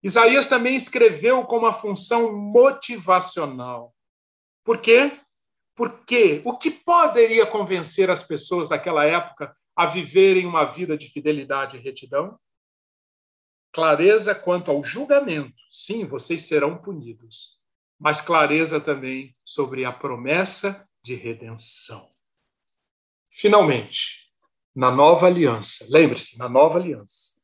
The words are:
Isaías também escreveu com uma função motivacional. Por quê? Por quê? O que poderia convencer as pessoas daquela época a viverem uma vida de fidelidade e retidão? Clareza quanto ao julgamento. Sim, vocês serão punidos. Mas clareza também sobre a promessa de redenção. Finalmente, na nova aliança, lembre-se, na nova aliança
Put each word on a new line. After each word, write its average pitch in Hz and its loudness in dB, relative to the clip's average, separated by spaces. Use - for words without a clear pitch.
Isaías 233 4
também 254 0
escreveu 233 2
com 240 -4
uma 226 2
função 220 -4
motivacional. 185 0
Por 226 0
quê? 262 4
Por - -8
quê? 190 2
O - -8
que 320 -4
poderia 233 2
convencer 190 -2
as 175 -2
pessoas 156 -8
daquela 151 -2
época 165 -4
a 175 2
viverem 180 2
uma 165 0
vida 156 -8
de - -18
fidelidade 139 -6
e - -18
retidão? 139 -10
Clareza 185 2
quanto 175 -4
ao 143 -2
julgamento. 233 -4
Sim, 208 -10
vocês 139 -10
serão 165 -2
punidos. 117 -18
Mas 151 -2
clareza 156 0
também 131 -8
sobre 131 -8
a 123 -6
promessa 151 -6
de 123 -12
redenção. 113 -16
Finalmente, 170 0
na 127 0
nova 160 6
aliança, 143 0
lembre-se, 135 2
na 123 -10
nova 151 4
aliança 139 -10